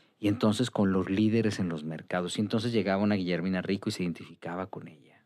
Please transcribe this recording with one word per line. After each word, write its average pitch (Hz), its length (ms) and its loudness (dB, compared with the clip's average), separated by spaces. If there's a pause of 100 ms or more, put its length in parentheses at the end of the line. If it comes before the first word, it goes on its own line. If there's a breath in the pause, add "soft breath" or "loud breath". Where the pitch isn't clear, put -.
(180 soft breath)
Y 104 100 0
entonces 107 420 2
con 98 220 2
los 92 180 0
líderes 107 480 2
en 92 100 0
los 78 160 -6
mercados. 87 540 -4
Y 110 40 2
entonces 113 300 0
llegaba 98 300 2
una 104 140 2
Guillermina 90 460 0
Rico 98 260 -2
y 104 40 -2
se - 100 -4
identificaba 87 640 -6
con 85 220 -14
ella. - 380 -20